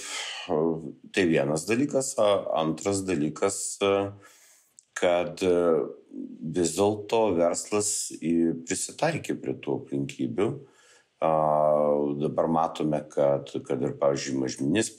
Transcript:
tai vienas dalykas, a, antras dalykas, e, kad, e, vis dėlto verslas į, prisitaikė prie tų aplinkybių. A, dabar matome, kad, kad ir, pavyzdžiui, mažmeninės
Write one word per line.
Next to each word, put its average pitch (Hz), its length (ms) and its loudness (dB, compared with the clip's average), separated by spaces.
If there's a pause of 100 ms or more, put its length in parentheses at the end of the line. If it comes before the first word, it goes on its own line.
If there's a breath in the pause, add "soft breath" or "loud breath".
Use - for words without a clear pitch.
(1120 loud breath)
tai 95 160 2
vienas 78 400 0
dalykas, 135 480 0
a, 104 140 4 (340)
antras 95 400 -2
dalykas, 82 760 -2
e, 98 180 4 (960 soft breath)
kad, 87 460 2
e, 87 600 4 (540)
vis 82 240 0
dėlto 104 560 2
verslas 87 800 0
į, 82 540 0
prisitaikė - 760 -4
prie - 160 -4
tų 67 220 -4
aplinkybių. 69 640 -4 (760 loud breath)
A, 80 100 2 (880)
dabar 76 260 0
matome, 80 540 0 (100)
kad, 69 400 2 (160)
kad 65 160 -4
ir, 65 160 -2
pavyzdžiui, 69 400 0
mažmeninės 67 600 0